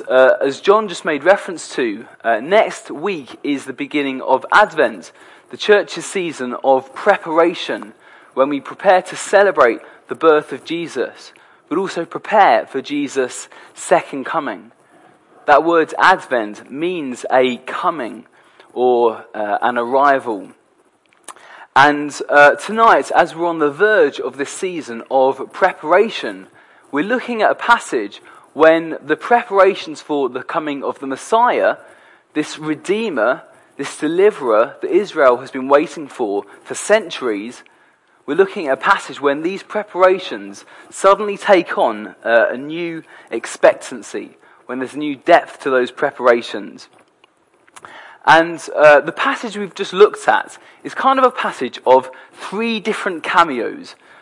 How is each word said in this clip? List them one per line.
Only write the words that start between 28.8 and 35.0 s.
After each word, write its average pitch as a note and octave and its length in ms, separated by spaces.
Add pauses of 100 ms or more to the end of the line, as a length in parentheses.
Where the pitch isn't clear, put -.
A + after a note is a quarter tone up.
the C#3+ 140
preparations G3 840
for C#3+ 260
the B2 140
coming D3 420
of B2+ 140
the C3+ 80
Messiah, C3+ 720 (560)
this D3+ 240
Redeemer, D#3 880 (340)
this C#3 200
Deliverer D3+ 840
that - 80
Israel D#3 480